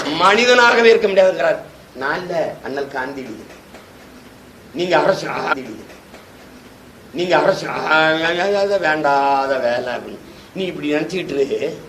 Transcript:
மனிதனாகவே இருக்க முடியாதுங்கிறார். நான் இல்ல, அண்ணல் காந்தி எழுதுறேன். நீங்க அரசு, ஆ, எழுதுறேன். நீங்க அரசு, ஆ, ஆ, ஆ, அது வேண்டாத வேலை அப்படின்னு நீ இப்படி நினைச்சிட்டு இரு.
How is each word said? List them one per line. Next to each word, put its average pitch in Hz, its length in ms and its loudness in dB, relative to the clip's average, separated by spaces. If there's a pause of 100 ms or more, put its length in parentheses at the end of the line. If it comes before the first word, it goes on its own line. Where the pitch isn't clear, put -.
(220)
மனிதனாகவே 233 600 6
இருக்க 226 240 6
முடியாதுங்கிறார். 175 500 2 (380)
நான் 139 240 -4
இல்ல, 170 340 -4 (100)
அண்ணல் 139 240 -6
காந்தி 135 340 -8
எழுதுறேன். - 420 -16 (1080)
நீங்க 170 240 0
அரசு, 156 300 0
ஆ, 135 260 -4
எழுதுறேன். 117 420 -12 (1160)
நீங்க 165 240 0
அரசு, 170 300 0
ஆ, 131 240 -6
ஆ, 156 200 4
ஆ, 175 480 0
அது 202 200 0
வேண்டாத 139 800 2
வேலை 123 360 -2
அப்படின்னு 107 320 -10 (300)
நீ 190 100 -4
இப்படி 147 280 -4
நினைச்சிட்டு 151 580 -2
இரு. 127 260 -4 (120)